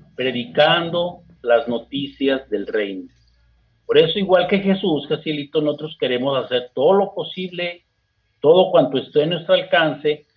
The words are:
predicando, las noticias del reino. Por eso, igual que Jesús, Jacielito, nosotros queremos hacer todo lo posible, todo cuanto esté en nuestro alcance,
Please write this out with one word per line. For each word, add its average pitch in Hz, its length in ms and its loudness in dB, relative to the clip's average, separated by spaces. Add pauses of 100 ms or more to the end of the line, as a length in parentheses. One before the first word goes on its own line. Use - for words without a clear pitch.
(140)
predicando, 160 1080 0 (200)
las 117 240 2
noticias 135 800 -4
del 101 160 -4
reino. 98 420 -6 (800)
Por 139 120 2
eso, 170 200 2
igual 185 300 2
que 196 120 0
Jesús, 190 480 0
Jacielito, 151 520 -4
nosotros 151 400 -4
queremos 127 420 -2
hacer 123 320 -4
todo 151 200 4
lo 202 200 0
posible, 175 720 -8 (560)
todo 180 300 6
cuanto 139 280 2
esté 143 240 0
en 160 80 -2
nuestro 180 240 -2
alcance, 156 720 0 (100)